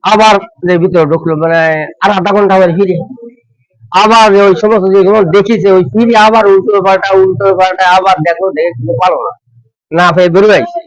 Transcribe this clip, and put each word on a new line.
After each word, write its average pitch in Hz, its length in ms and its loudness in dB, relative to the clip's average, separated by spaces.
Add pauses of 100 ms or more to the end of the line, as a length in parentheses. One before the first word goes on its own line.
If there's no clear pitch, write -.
আবার 214 320 2 (320)
যে 180 120 0
ভিতরে 175 260 0
ঢুকলো, 160 320 -2
মানে 165 240 -2 (400)
আর 202 100 0
আধা 196 220 -2
ঘন্টা 196 220 0
আবার 185 220 2
ফিরে, 185 200 -2 (1040)
আবার 220 240 4 (200)
ওই 190 100 2
সমস্ত 214 360 0
যেগুলো 196 320 2
দেখিছে 196 480 0
ওই 185 200 2
ফিরে 233 240 0
আবার 220 300 2
উল্টো 196 360 0
পাল্টা, 190 340 -2
উল্টো 190 300 0 (100)
পাল্টা, 185 340 0
আবার 185 260 2 (100)
দেখো 170 240 -4
দেখে 165 260 -2
কিছু - 240 -6
পারো 175 260 -2
না, 95 60 -8 (600)
না 175 200 0
পেয়ে 180 220 2
বেরোয় 202 240 4
আইছে - 280 -6